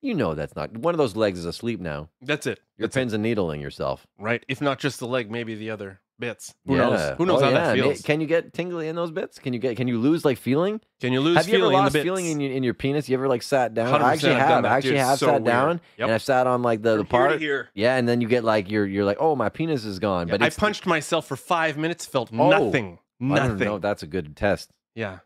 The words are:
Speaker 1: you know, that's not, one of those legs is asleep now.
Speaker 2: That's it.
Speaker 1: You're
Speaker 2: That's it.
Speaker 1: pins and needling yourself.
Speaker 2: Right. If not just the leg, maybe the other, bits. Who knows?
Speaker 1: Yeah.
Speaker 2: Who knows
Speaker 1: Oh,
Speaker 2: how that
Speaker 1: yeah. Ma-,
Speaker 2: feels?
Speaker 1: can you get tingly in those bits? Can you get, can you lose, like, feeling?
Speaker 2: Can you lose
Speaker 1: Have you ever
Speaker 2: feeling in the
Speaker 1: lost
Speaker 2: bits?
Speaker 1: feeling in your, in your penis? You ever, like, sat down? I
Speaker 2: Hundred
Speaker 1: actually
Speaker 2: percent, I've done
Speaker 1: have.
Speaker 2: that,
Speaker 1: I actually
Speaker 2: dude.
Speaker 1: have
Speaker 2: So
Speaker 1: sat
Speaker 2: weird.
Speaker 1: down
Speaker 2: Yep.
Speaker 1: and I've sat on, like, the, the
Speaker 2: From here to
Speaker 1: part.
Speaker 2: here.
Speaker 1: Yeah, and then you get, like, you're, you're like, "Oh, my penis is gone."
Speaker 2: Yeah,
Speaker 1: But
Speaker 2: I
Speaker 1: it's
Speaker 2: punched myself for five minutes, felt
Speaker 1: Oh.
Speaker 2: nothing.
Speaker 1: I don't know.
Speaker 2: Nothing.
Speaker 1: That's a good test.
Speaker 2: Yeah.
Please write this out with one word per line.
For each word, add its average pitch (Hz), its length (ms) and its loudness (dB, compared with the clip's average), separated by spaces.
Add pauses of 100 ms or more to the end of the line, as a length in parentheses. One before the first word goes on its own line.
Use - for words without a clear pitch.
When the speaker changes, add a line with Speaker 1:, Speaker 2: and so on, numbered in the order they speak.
Speaker 1:
you 254 140 -4
know, 101 200 0
that's 73 220 -8
not, 80 220 -8
one 165 160 -2
of 165 40 -4
those 117 180 0
legs 104 220 0
is 85 60 -8
asleep 87 360 -6
now. 78 280 -8 (140)
Speaker 2:
That's 147 240 -4
it. 113 140 -6 (180)
Speaker 1:
You're 110 100 -2
Speaker 2:
That's - 80 -4
it. 131 40 2
Speaker 1:
pins 123 120 -2
and 107 100 -2
needling 98 380 -2
yourself. 71 460 -6 (120)
Speaker 2:
Right. 110 300 -4
If 135 140 -6
not 139 160 -2
just 139 220 -4
the 127 60 -8
leg, 120 240 -4
maybe 113 240 -8
the 107 160 -10
other, 101 300 -10 (220)
bits. - 320 -10 (120)
Who 135 120 0
knows? 120 200 2
Speaker 1:
Yeah. 76 180 -2
Speaker 2:
Who 170 100 0
knows 139 160 4
Speaker 1:
Oh, - 20 4
Speaker 2:
how 139 60 4
that 131 260 2
Speaker 1:
yeah. 131 60 2
Ma-, 131 80 2
Speaker 2:
feels? 143 120 -4
Speaker 1:
can 151 200 0
you 156 40 -4
get 165 280 -2
tingly 170 340 -6
in 160 80 -6
those 170 140 -4
bits? - 280 -10
Can 131 140 -6
you 120 60 -4
get, 117 180 -2
can 123 120 -2
you 120 100 0
lose, 147 260 2
like, 131 140 2
feeling? 175 420 0 (220)
Speaker 2:
Can 127 100 0
you 127 80 2
lose 165 160 4
Speaker 1:
Have 160 120 4
you 208 80 2
ever 190 80 6
Speaker 2:
feeling - 100 4
in - 40 6
the - 40 4
Speaker 1:
lost - 100 2
Speaker 2:
bits? 147 120 2
Speaker 1:
feeling 180 220 -2
in 156 140 -2
your, 139 120 -2
in 131 100 -2
your 120 120 0
penis? 139 360 -2
You 131 80 2
ever, 131 100 -2
like, 120 140 0
sat 123 320 0
down? 117 140 0
I - 20 0
Speaker 2:
Hundred 143 140 4
Speaker 1:
actually 139 120 4 (140)
Speaker 2:
percent, 127 120 4
I've 143 60 2
done - 60 4
Speaker 1:
have. 143 80 2
Speaker 2:
that, - 100 2
Speaker 1:
I 127 60 4
actually 135 140 0
Speaker 2:
dude. 143 80 2
Speaker 1:
have 135 180 2
Speaker 2:
So 139 80 2
Speaker 1:
sat 147 80 4
Speaker 2:
weird. 123 100 0
Speaker 1:
down 135 360 2 (180)
Speaker 2:
Yep. 110 80 -2
Speaker 1:
and 113 80 2
I've 110 80 0
sat 127 240 2
on, 123 160 2
like, 117 200 2
the, 113 140 4
the 104 80 2
Speaker 2:
From 120 160 2
here - 40 6
to 139 80 4
Speaker 1:
part. 156 80 -2
Speaker 2:
here. 139 340 -4
Speaker 1:
Yeah, 120 220 2
and 120 120 2
then 120 140 2
you 113 60 -2
get, 120 160 2
like, 107 260 2
you're, 107 160 2
you're 98 180 0
like, 101 160 2
"Oh, 156 160 2
my 113 140 0
penis 156 340 -4
is 98 140 -8
gone." 90 300 0
Speaker 2:
Yeah, 82 60 -2
Speaker 1:
But 101 80 0
Speaker 2:
I 147 40 2
Speaker 1:
it's 156 100 -2
Speaker 2:
punched 208 300 -2
myself 165 400 0
for 135 100 -6
five 160 400 -2
minutes, 160 300 -4
felt 117 260 -2
Speaker 1:
Oh. 143 160 4
Speaker 2:
nothing. 123 500 2 (220)
Speaker 1:
I 123 40 -6
don't 135 340 0
know. 95 60 0
Speaker 2:
Nothing. 104 160 -2
Speaker 1:
That's 101 220 -2
a 87 40 -12
good 76 300 -6
test. 101 340 -2 (240)
Speaker 2:
Yeah. 101 320 -8